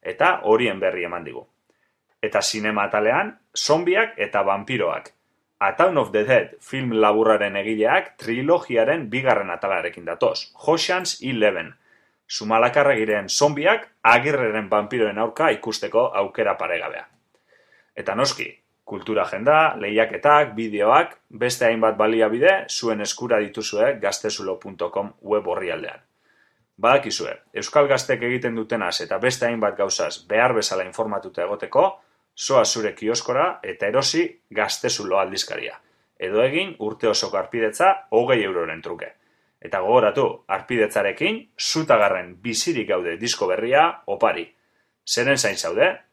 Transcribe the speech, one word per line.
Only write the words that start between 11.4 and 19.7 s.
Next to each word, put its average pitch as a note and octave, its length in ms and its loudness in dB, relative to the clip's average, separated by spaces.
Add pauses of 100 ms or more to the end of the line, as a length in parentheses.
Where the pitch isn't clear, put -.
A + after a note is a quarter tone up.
Zumalakarregiren A2 1040 2
zombiak D3+ 560 0 (160)
Agirreren A#2+ 720 2
vampiroen G#2+ 500 0
aurka C3 300 0
ikusteko A2+ 560 -2 (100)
aukera G2 400 0
paregabea. E2+ 480 -6 (880)
Eta - 220 -6
noski, - 340 -2 (340)
kultura G2+ 460 -4
agenda, D3 480 2